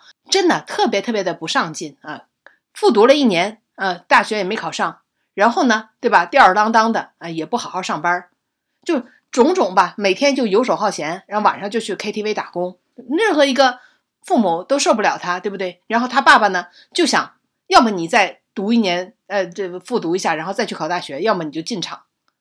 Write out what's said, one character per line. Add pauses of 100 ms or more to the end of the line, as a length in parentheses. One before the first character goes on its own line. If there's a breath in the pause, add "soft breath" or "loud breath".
(300 soft breath)
真
的
特
别
特
别
的
不
上
进
啊， (480 soft breath)
复
读
了
一
年， (140)
呃，
大
学
也
没
考
上， (340)
然
后
呢， (100)
对
吧，
吊
儿
郎
当
的
啊，
也
不
好
好
上
班， (560)
就 (280 soft breath)
种
种
吧，
每
天
就
游
手
好
闲，
然
后
晚
上
就
去
K
T
V
打
工。 (180)
任
何
一
个 (420 loud breath)
父
母
都
受
不
了
他，
对
不
对？
然
后
他
爸
爸
呢， (260 soft breath)
就
想， (320)
要
么
你
再 (120)
读
一
年， (100)
呃，
这
个
复
读
一
下，
然
后
再
去
考
大
学；
要
么
你
就
进
厂。 (380)